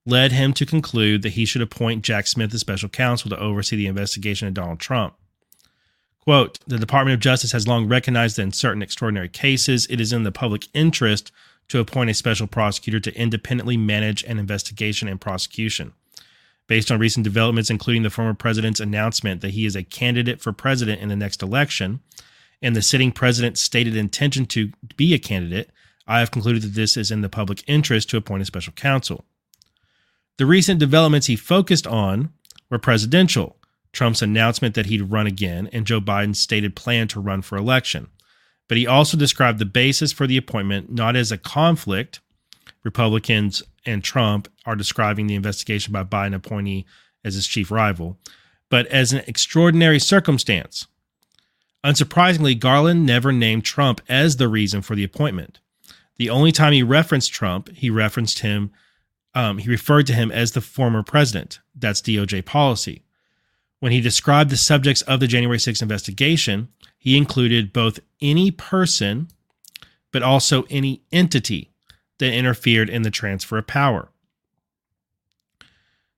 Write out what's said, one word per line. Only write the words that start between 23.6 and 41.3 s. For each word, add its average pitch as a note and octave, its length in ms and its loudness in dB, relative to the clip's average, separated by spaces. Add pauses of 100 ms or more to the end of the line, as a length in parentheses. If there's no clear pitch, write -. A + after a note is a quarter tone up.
intention C3 500 -2
to A2 260 -2 (240)
be D#3+ 200 4
a - 40 2
candidate, F2+ 520 -6 (360)
I A2+ 120 2
have A#2 100 2
concluded A#2 320 0
that G#2 140 -6
this A2 200 0
is G#2+ 140 -4
in G#2+ 120 -2
the G2 80 -4
public G2+ 380 -6
interest C#3+ 420 2
to A#2 80 0
appoint G2 260 -4
a - 20 -6
special - 280 -10
counsel.' C3+ 520 -4 (1120)
The C3 80 2
recent F3+ 340 6
developments D3+ 480 4
he B2 80 2
focused F#3 520 2
on A2 440 0 (380)
were A#2 100 -2
presidential, B2 800 2 (340)
Trump's A#2 300 -2
announcement A2+ 540 0
that G#2+ 100 -2
he'd G#2 160 -2
run G#2 260 -2
again, F#2+ 460 -4
and A2+ 120 -4
Joe A2+ 140 0
Biden's G2+ 400 -2
stated G#2 360 -2
plan A#2 340 -2
to A2 100 -10
run G2 220 -4
for G2 160 -8
election. A2 500 -2 (640)
But A#2 80 0
he A#2 100 2
also D3 300 4
described B2+ 420 2
the A2 60 -2
basis C3 480 0
for C#3 120 -4
the C3 120 0
appointment G2+ 520 -4
not A#2 280 0
as A2+ 140 0